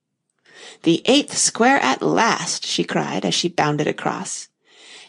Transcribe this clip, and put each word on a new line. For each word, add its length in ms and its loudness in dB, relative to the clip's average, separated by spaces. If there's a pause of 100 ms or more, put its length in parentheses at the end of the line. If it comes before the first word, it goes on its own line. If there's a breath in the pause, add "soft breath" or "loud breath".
(840 loud breath)
"The 240 2
eighth 300 2
square 440 2
at 220 0
last!" 640 0
she 180 -2
cried, 400 -2
as 100 0
she 140 0
bounded 400 0
across, 600 -6 (600 loud breath)